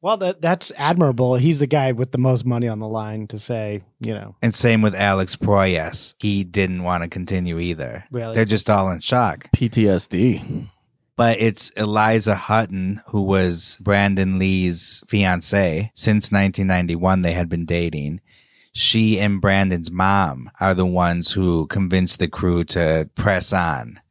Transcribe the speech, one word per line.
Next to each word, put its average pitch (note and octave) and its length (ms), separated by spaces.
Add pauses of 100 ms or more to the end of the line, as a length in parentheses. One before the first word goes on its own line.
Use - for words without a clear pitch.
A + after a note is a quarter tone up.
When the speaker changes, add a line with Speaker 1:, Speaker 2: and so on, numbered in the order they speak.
Speaker 1:
Well, G#3 180
that, F#3 220
that's E3+ 360
admirable. C#3 600
He's C#3+ 240
the D3 60
guy C3 260
with A#2+ 200
the B2+ 60
most B2+ 280
money A#2+ 220
on G#2+ 100
the A2 100
line A2 400
to A2 100
say, G#2 440 (180)
you A2 140
know. G2+ 280
Speaker 2:
And A#2 120
same A2+ 260
with G#2+ 140
Alex F#2+ 420
Proyas. F#2 840
He G2+ 260
didn't F2+ 400
wanna F2 240
continue F2 500
either. D#2+ 540
Speaker 1:
Really? A2+ 240
Speaker 2:
They're A2+ 80
just G#2+ 260
all G2 200
in F2 100
shock. A#2 520
Speaker 3:
P A#2+ 160
T A2 200
S F#2+ 180
D. G2+ 340 (760)
Speaker 2:
But A#2 260
it's A2 300
Eliza G#2+ 640
Hutton, G2 760
who G#2 140
was F#2 600
Brandon G2 560
Lee's F#2 680
fiancée. F#2+ 840
Since G#2 400
nineteen G2 340
ninety-one, F2+ 540
they E2+ 140
had F2 160
been E2+ 160
dating. D#2+ 560 (500)
She A2 480
and G2+ 200
Brandon's F#2+ 500
mom F2+ 680
are F#2+ 160
the F#2 120
ones F2 460
who E2+ 340
convinced F#2 520
the F2 100
crew F2 360
to D#2+ 500
press F#2+ 380
on D#2 480 (100)